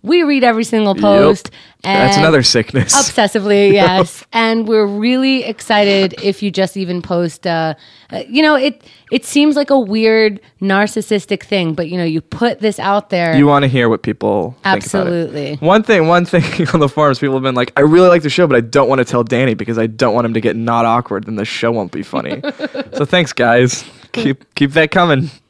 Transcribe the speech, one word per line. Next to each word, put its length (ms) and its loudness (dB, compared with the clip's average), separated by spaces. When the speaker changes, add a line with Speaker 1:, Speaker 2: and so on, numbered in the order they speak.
Speaker 1:
we 200 2
read 220 2
every 180 2
single 320 0
Speaker 2:
Yep. 80 -2
Speaker 1:
post. 480 4
Speaker 2:
That's 340 2
Speaker 1:
And 80 4
Speaker 2:
another 200 4
sickness. 500 0
Speaker 1:
Obsessively, 800 2
Speaker 2:
<laughs> 100 4
Speaker 1:
yes. 500 0
And 360 0
we're 180 2
really 580 0
excited 800 0
if 220 -4
you 80 -4
just 240 -4
even 260 -6
post, 420 -4
uh, 300 -4
uh, 160 -10
you 120 0
know, 140 4
it, 300 -2
it 140 -2
seems 320 2
like 140 -2
a 80 4
weird 600 0
narcissistic 800 -2
thing, 320 -2
but, 140 -6
you 100 -8
know, 60 -2
you 160 -2
put 400 -4
this 180 -4
out 320 -2
there. 260 0
Speaker 2:
You 120 6
wanna 180 2
hear 220 2
what 160 0
people 480 -2
think 120 -20
about 120 0
it. 80 -
Speaker 1:
Absolutely. 720 -6
Speaker 2:
One 260 2
thing, 240 2
one 180 2
thing 440 -2
<laughs> 40 -2
on 60 0
the 100 2
forums, 300 0
people 160 -2
have 80 -2
been 140 -2
like, 200 -2
"I 40 0
really 280 6
like 140 4
the 80 -2
show, 160 2
but 100 2
I 40 6
don't 280 0
wanna 160 2
tell 200 -2
Danny 300 0
because 240 -6
I 100 -2
don't 260 -2
want 100 0
him 100 -4
to 60 0
get 140 -2
not 300 0
awkward, 400 -2
then 100 -10
the 100 -6
show 280 -4
won't 180 -6
be 140 -8
funny." 420 -8
Speaker 1:
<laughs> 60 -6
Speaker 2:
So 120 -4
thanks, 280 -2
guys. 520 2
Keep, 420 -6
keep 180 0
that 200 0
coming. 380 0